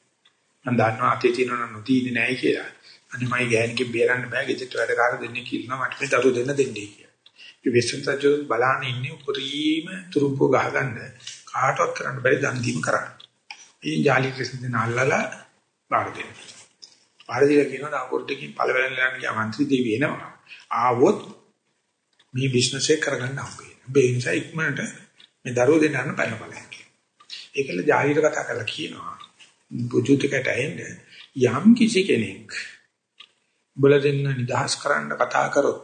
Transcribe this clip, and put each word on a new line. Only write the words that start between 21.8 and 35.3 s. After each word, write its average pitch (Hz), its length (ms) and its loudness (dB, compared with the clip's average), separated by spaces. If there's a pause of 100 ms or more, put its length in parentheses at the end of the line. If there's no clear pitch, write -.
මේ 135 160 0
බිස්නස් 123 400 0
එක 156 120 4
කරගන්න 135 360 -4
හම්බ - 180 -10
වෙනවා. - 280 -20
ඔබ 131 120 -4
ඒ 123 140 6
නිසා 127 260 0
ඉක්මනට 156 440 -4 (600)
මේ 127 140 -8
දරුවෝ 135 280 6
දෙන්න 139 180 2
යන - 160 -4
පැන - 180 -4
බලන්න - 340 -14
කියලා. - 180 -20 (680)
ඒකල - 300 -4
ජාලියට 147 400 2
කතා 143 220 0
කරලා 117 220 -6
කියනවා. - 480 -10 (580)
බුදුතිකට 123 760 2
ඇහෙන්න 143 320 -2 (600)
යම් 123 300 4
කිසි 220 320 6
කෙනෙක් - 480 -2 (1300)
උඹලා 139 220 6
දෙන්න 139 300 0
නිදහස් 123 460 -2
කරන්න 147 360 -2
කතා 135 380 0